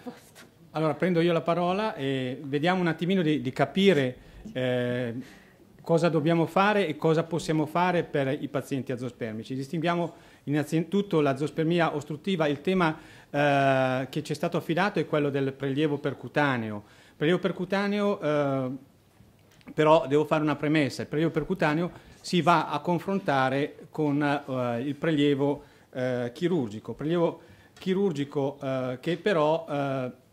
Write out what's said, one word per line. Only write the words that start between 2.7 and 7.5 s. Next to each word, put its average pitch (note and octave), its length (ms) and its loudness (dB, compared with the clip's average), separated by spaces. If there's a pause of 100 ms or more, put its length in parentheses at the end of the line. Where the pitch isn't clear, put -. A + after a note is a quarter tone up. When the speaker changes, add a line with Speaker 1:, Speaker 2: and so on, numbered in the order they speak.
Speaker 2:
un - 60 2
attimino F3 340 0
di, D3+ 220 2
di B2+ 100 -4
capire, C#3+ 640 4 (380)
eh, B2 600 -2 (680)
cosa E3 260 2
dobbiamo E3 380 2
fare G3 400 4
e D3 100 -4
cosa D#3+ 280 2
possiamo D#3 420 -2